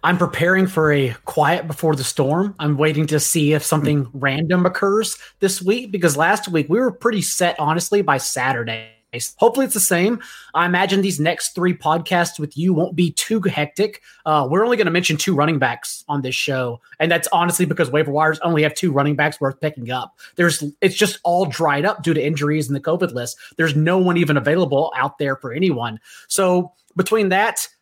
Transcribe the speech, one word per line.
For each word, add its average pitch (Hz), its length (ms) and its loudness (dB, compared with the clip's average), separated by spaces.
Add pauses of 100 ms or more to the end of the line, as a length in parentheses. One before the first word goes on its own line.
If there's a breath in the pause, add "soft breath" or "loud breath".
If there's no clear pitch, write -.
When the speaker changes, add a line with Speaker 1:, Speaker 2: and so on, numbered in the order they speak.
Speaker 1:
I'm 180 140 2
preparing 175 480 2
for 160 260 2
a 135 240 0 (100)
quiet 160 420 0
before 156 280 0
the 127 80 -6
storm. 160 540 -2
I'm 151 180 0
waiting 156 300 2
to 147 140 0
see 147 340 0
if 151 100 0
something 147 420 0
Speaker 2:
Hmm. 120 120 -16
Speaker 1:
random 156 480 0
occurs 196 500 0 (260 loud breath)
this 190 200 0
week, 214 300 -2
because 170 260 0
last 185 300 0
week 165 220 0
we 196 100 2
were 254 120 2
pretty 214 300 -2
set, - 380 0
honestly, 165 420 0
by 147 160 2
Saturday. 120 720 -4 (460)
Hopefully 240 320 2
it's - 80 -4
the 208 40 -4
same. 185 400 2 (360 loud breath)
I 165 100 2
imagine 185 360 2
these 180 180 -2
next 160 340 -2
three 180 220 0
podcasts 170 640 -2
with 151 180 -8
you 180 160 2
won't 170 220 0
be 170 160 2
too - 300 -2
hectic. 190 600 -2 (240 loud breath)
Uh, 151 240 2
we're 180 140 2
only 240 120 2
gonna 202 140 2
mention 170 280 0
two 185 180 0
running 147 240 2
backs - 500 -4
on 143 140 -2
this 127 100 -4
show, 127 480 -4 (180 loud breath)
and 165 120 2
that's 170 200 0
honestly 175 360 2
because 147 240 0
waiver 147 180 2
wires 156 300 0
only 165 240 2
have 151 100 2
two 180 180 -2
running 139 240 2
backs 147 240 0
worth 135 220 -2
picking 135 300 -6
up. 123 260 -6 (180 loud breath)
There's, 170 280 0 (180)
it's 190 140 2
just 202 280 0
all 175 220 2
dried 147 400 0
up 196 160 -2
due 165 140 0
to 143 100 0
injuries 147 420 -2
and 139 80 -2
the 131 60 -4
covid 170 320 -2
list. 120 240 -8 (180 loud breath)
There's 160 200 0
no 165 240 2
one 180 180 2
even 147 180 2
available 143 640 0
out 147 220 -4
there 139 160 -2
for 123 180 -12
anyone. 120 460 -2 (280 loud breath)
So 180 440 2 (240)
between 202 340 0
that 202 380 0 (140)